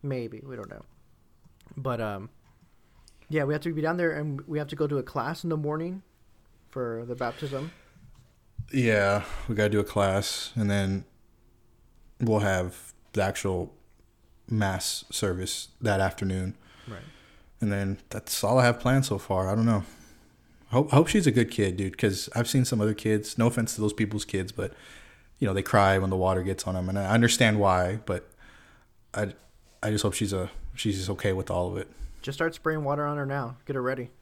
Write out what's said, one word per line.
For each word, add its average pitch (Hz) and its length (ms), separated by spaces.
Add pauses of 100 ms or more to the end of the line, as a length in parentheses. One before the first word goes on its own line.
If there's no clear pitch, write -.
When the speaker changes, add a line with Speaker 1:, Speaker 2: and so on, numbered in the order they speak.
Speaker 1:
Maybe. 120 420
We 135 80
don't 110 160
know. - 140 (920)
But, 127 240
um, 104 280 (1000)
yeah, 151 160
we 143 100
have 151 80
to 170 100
be 156 100
down 160 140
there, 170 160
and 147 300
we 151 160
have 147 100
to 156 80
go 151 100
to 143 120
a 127 40
class 135 400
in 170 80
the 160 60
morning 160 460 (680)
for 117 360
the 120 100
baptism. 131 560 (1000)
Speaker 2:
Yeah, 104 520 (240)
we 120 60
gotta 104 160
do 104 100
a 98 40
class, 98 680
and 107 160
then 98 340 (1160)
we'll 110 200
have 92 520 (220)
the 104 80
actual 95 520 (760)
mass 98 600
service 92 580 (120)
that 101 200
afternoon. 95 560 (300)
Speaker 1:
Right. 98 140 (600)
Speaker 2:
And 104 120
then 98 260 (120)
that's - 340
all 113 140
I 127 80
have 120 120
planned 131 280
so 98 120
far. 95 320
I 101 40
don't 113 120
know. 107 180 (840)
Hope, 143 220
hope 143 180
she's 196 180
a 139 40
good 113 200
kid, 95 260
dude, 95 200
'cause 95 380
I've 120 140
seen 127 160
some 123 160
other 107 140
kids, 107 440
no 113 80
offense 120 280
to - 60
those 107 120
people's 104 320
kids, 95 280
but, 101 220 (640)
you - 80
know, 98 80
they 98 80
cry 98 360
when 95 120
the 95 60
water 92 260
gets 95 240
on 92 100
'em, 90 120
and 98 100
I 98 80
understand 113 520
why, 95 480
but - 220 (840)
I, 101 200 (480)
I 110 80
just 107 120
hope 101 120
she's 101 180
a, 92 180 (240)
she's 101 240
just 92 120
okay 98 220
with 92 180
all 90 200
of 98 60
it. 95 120 (340)
Speaker 1:
Just 139 160
start 165 160
spraying 156 280
water 147 240
on 147 120
her 139 80
now. 131 300 (100)
Get 135 100
her 131 60
ready. 127 280 (120)